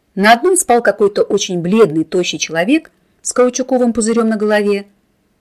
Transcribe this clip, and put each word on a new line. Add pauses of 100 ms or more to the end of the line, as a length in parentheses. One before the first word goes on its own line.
(160)
На
одной
спал
какой-то
очень
бледный,
тощий
человек (300)
с
каучуковым
пузырем
на
голове. (540)